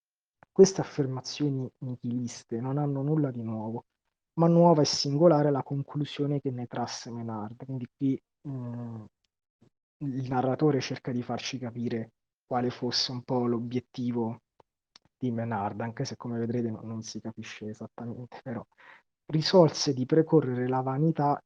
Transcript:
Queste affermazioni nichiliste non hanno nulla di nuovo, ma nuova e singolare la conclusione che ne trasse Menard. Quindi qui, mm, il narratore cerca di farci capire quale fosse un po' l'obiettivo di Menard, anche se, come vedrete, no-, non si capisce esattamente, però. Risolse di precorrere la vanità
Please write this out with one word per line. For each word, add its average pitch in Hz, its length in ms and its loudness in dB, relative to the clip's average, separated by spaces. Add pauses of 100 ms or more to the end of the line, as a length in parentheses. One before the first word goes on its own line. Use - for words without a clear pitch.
(520)
Queste 190 300 8
affermazioni 131 880 -4 (100)
nichiliste 123 800 -6
non 135 200 -2
hanno 139 240 -2
nulla 147 260 0
di 120 140 -8
nuovo, 113 420 -8 (540)
ma 170 80 6
nuova 170 340 8
e 139 40 6
singolare 147 680 4
la 131 100 0
conclusione 143 800 -4
che 139 100 -4
ne 123 160 -6
trasse 117 460 -8
Menard. 113 520 -8
Quindi 131 320 -8
qui, 135 240 0 (280)
mm, 120 560 -10 (960)
il 135 300 -6
narratore 131 540 2
cerca - 300 -6
di 123 100 -2
farci 120 380 -6
capire 117 540 -6 (320)
quale 123 260 -2
fosse - 400 -4
un 123 100 -8
po' 123 240 -2
l'obiettivo 120 960 -4 (720)
di 127 140 -4
Menard, 110 520 -4
anche 117 240 -6
se, - 100 -8
come 117 240 -6
vedrete, 117 320 -2
no-, 113 100 -10
non 110 220 -8
si - 180 -12
capisce 110 480 -12
esattamente, 120 720 -12
però. 113 240 -8 (640)
Risolse 156 680 6
di 123 120 -2
precorrere 135 600 4
la 131 140 0
vanità 143 640 0